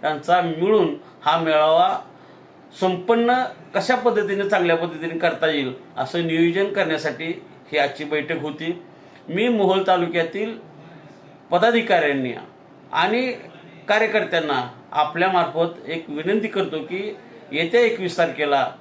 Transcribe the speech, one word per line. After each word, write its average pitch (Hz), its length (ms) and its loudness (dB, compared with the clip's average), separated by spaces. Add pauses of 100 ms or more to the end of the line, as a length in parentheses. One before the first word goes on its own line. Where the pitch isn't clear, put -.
यांचा 151 360 2
मिळून 170 540 2 (300)
हा 165 160 4
मेळावा 160 580 4 (800)
संपन्न 233 540 2 (400)
कशा 220 220 0
पद्धतीने, 202 520 0
चांगल्या 175 280 2
पद्धतीने 165 420 -6
करता 165 280 0
येईल 139 260 0 (240)
असं 165 300 -2
नियोजन 170 460 2
करण्यासाठी 156 540 -2 (460)
ही 151 60 0
आजची 143 260 -2
बैठक 151 360 -4
होती. 151 300 -8 (580)
मी 196 200 0
मोहोळ 190 380 2
तालुक्यातील 175 720 0 (920)
पदाधिकाऱ्यांनी 175 840 2 (600)
आणि 233 400 0 (560)
कार्यकर्त्यांना 175 720 0 (320)
आपल्यामार्फत 165 960 0
एक 160 220 -8
विनंती 196 380 -2
करतो 160 340 -4
की 196 340 -8 (360)
येत्या 170 280 2
एकवीस 220 380 0
तारखेला 143 480 0 (140)